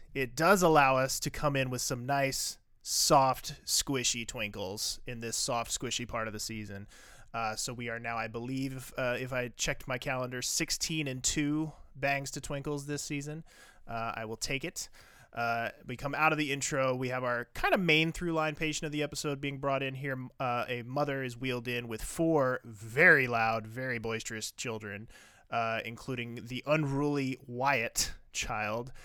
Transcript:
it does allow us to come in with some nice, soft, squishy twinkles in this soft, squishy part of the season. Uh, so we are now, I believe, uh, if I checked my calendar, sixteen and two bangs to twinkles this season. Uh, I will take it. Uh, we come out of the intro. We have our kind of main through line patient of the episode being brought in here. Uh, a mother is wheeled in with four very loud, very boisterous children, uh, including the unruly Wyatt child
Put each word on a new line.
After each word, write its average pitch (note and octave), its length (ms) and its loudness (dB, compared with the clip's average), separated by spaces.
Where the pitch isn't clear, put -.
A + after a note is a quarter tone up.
it B2 220 -2
does E3 260 8
allow C#3+ 360 8
us C3+ 220 0
to D3 100 -4
come C#3+ 260 0
in C3 120 2
with B2 140 -4
some B2 240 -4
nice, C#3 520 0
soft, C3+ 720 4
squishy B2 600 0
twinkles G#2 800 -6
in B2 140 -8
this A2+ 160 -4
soft, A#2 400 0
squishy B2 300 -4
part A2 220 -4
of G#2+ 40 -6
the G#2+ 80 -8
season. G#2 460 -8
Uh, A2+ 220 -2
so - 160 -4
we A#2+ 160 -6
are A#2 100 -4
now, A#2 200 -4
I A2+ 100 -2
believe, C3 720 -4
uh, B2 200 0
if B2+ 140 -6
I B2 240 -2
checked - 320 -2
my B2+ 80 -2
calendar, B2+ 460 -4
sixteen - 680 -2
and B2+ 140 -6
two D3+ 500 0
bangs C#3 360 -2
to C#3+ 100 -8
twinkles C#3+ 420 -4
this C#3+ 180 -4
season. D3+ 400 -6
Uh, A2+ 260 -4
I A2+ 120 -6
will A2 100 -6
take - 300 -2
it. - 240 -8
Uh, A#2 380 0
we B2+ 100 -6
come C#3 180 -4
out D3+ 180 6
of D3+ 40 4
the D3 160 0
intro. C3+ 420 2
We B2+ 140 -2
have B2+ 160 -2
our A#2+ 300 0
kind G4 180 2
of A#3+ 80 4
main D#3+ 320 6
through E3+ 220 -2
line D#3 200 0
patient D#3 300 -2
of D3+ 80 -4
the D3 100 0
episode C#3+ 380 -2
being C#3 160 -2
brought C3+ 260 0
in C3+ 120 -2
here. C3+ 240 -4
Uh, B2 300 0
a A#2+ 140 -4
mother C3+ 400 0
is A#2+ 160 -6
wheeled B2 300 -2
in A#2+ 200 -2
with A2 140 -6
four D#3 640 2
very B2+ 600 6
loud, A2+ 400 2
very B2 320 -4
boisterous A2+ 520 -4
children, G#2+ 580 -8
uh, A2+ 360 0
including A#2+ 580 -6
the B2 220 -8
unruly C#3+ 800 2
Wyatt B2 640 0
child A2+ 580 -4